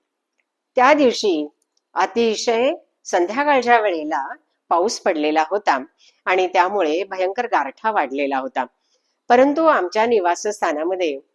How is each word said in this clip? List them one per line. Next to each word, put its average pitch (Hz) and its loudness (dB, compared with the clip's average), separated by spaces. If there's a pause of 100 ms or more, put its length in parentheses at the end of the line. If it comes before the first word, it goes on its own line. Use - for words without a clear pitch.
(760)
त्या 254 4
दिवशी 208 0 (460)
अतिशय 226 0 (300)
संध्याकाळच्या 262 2
वेळेला 160 -4 (340)
पाऊस 180 0
पडलेला 156 0
होता 170 0 (420)
आणि 185 2
त्यामुळे 180 0
भयंकर 190 -4
गारठा 165 -2
वाढलेला 139 -2
होता, 131 -4 (640)
परंतु 285 4
आमच्या 220 2
निवासस्थानामध्ये 175 -2 (160)